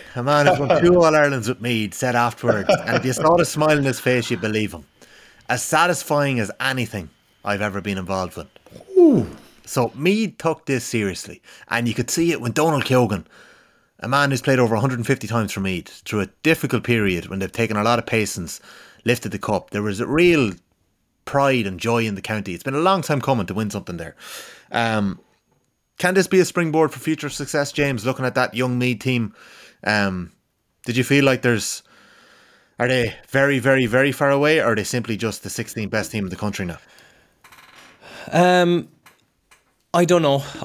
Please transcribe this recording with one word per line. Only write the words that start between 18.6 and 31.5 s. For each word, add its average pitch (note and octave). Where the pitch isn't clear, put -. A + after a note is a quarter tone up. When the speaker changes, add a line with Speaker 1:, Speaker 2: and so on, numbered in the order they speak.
Speaker 1:
lifted A#2
the G#2
cup. G2+
There G#2
was G#2
a B2
real D3+
pride C3+
and F#2
joy A#2
in G#2
the F#2+
county. G2+
It's E2+
been C3+
a -
long F3+
time C#3+
coming A#2+
to F#2
win G#2+
something F2+
there. D#2+
Um, A2
can F#3
this F#3+
be F#3+
a F3+
springboard D#3+
for C3
future D3+
success, C#3+
James, C3+
looking C3
at B2
that B2+
young B2
Meath B2
team? A#2+
Um, F#2+
did A#2
you B2+
feel C#3
like C3
there's, A#2